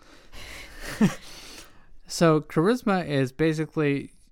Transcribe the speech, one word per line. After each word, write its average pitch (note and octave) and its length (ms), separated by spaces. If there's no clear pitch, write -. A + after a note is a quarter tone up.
<laughs> G3+ 80
So D#3+ 320
charisma F#3 680
is C3+ 240
basically D3+ 800